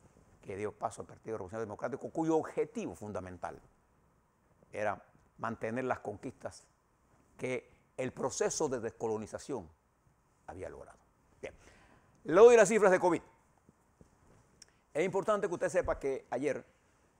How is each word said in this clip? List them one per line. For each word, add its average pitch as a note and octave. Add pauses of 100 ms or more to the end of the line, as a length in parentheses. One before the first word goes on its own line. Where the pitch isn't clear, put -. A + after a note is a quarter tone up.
(420)
que G2
dio G#2
paso -
al -
Partido G#2+
Revolucionario G#2
Democrático, A#2+
cuyo D#3+
objetivo D3+
fundamental F#2 (1120)
era G2+ (380)
mantener A2+
las B2
conquistas - (720)
que B2+ (240)
el C3
proceso D#3+
de B2+
descolonización G#2+ (800)
había F2+
logrado. C#2 (420)
Bien, - (680)
le D3
doy A#3
las G#3
cifras G3+
de F#3
covid. F3 (1700)
Es D#3+
importante G3
que F3
usted F3
sepa E3
que C3+
ayer B2+ (540)